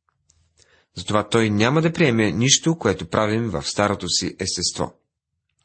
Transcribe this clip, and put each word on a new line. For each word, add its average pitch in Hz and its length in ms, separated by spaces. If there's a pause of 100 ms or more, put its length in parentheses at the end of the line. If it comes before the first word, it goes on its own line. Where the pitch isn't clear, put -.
(960)
Затова 101 320
той 113 220
няма 117 320
да 165 100
приеме 117 400
нищо, 135 460
което 92 300
правим 107 420
в 76 120
старото 101 460
си - 300
естество. - 540 (720)